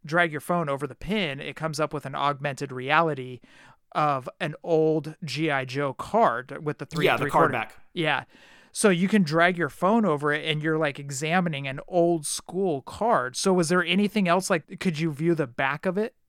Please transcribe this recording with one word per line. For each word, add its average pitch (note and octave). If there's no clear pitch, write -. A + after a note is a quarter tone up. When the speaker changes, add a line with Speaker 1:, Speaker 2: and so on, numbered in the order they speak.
Speaker 1:
drag E3+
your C#3+
phone F3
over C#3
the B2+
pin, E3
it C#3+
comes D#3
up D3+
with C#3+
an C#3
augmented C#3
reality C3
of C#3+
an D3+
old D#3
G D3
I C3+
Joe C3+
card C#3+
with D3
the C#3+
three D#3
Speaker 2:
Yeah, C3+
Speaker 1:
and -
Speaker 2:
the D3
Speaker 1:
three C#3+
Speaker 2:
card D#3
Speaker 1:
quarter. A2+
Speaker 2:
back. -
Speaker 1:
Yeah. D3
So G#3+
you F#3
can G#3
drag E3+
your D#3+
phone G#3+
over D3
it D3+
and D3+
you're, D#3
like, C#3+
examining D3
an C3+
old E3+
school E3+
card. D3+
So F#3+
was F3
there F3+
anything G3
else? F#3
Like, F3+
could E3+
you E3
view E3
the D3+
back C3+
of F3+
it? A3